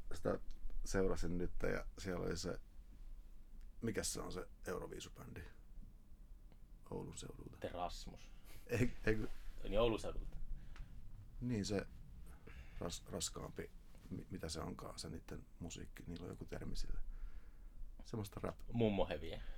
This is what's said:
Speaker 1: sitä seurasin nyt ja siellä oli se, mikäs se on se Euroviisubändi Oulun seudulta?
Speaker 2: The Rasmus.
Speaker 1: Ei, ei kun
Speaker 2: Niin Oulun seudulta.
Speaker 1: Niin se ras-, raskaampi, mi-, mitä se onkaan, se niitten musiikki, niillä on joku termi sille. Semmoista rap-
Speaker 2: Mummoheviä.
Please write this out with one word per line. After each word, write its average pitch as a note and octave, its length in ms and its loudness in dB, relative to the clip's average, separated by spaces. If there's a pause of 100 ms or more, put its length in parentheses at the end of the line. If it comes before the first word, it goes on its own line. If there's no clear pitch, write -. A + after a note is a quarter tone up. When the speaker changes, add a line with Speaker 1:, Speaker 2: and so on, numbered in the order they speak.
(140)
Speaker 1:
sitä - 260 6 (460)
seurasin F2 520 8
nyt F2 140 4 (220)
ja - 120 2 (120)
siellä F2+ 280 2
oli F2+ 120 4
se, - 220 0 (1200)
mikäs G#2+ 320 2
se - 80 -2
on F2 100 -4
se F2+ 160 -4 (200)
Euroviisubändi - 760 -6 (1500)
Oulun F#2 260 -4
seudulta? - 420 -8
Speaker 2:
The F2+ 100 -4
Rasmus. - 600 -4 (380)
Speaker 1:
Ei, A#2+ 260 4 (120)
ei A2 100 8
kun G#2+ 140 2 (340)
Speaker 2:
Niin G2 160 6
Oulun A2+ 200 8
seudulta. - 380 0 (1040)
Speaker 1:
Niin A#2+ 240 2
se G2+ 220 2 (920)
ras-, - 300 -4
raskaampi, - 600 -4 (380)
mi-, - 200 -4
mitä F2+ 200 -4
se D#2+ 100 -2
onkaan, - 400 -4
se E2+ 100 -4
niitten - 360 -6 (140)
musiikki, - 480 -6
niillä E2+ 160 -4
on F2 60 -4
joku - 160 -6
termi - 300 -2
sille. - 240 6 (1080)
Semmoista - 380 -2
rap- - 300 -2
Speaker 2:
Mummoheviä. G2 680 6 (160)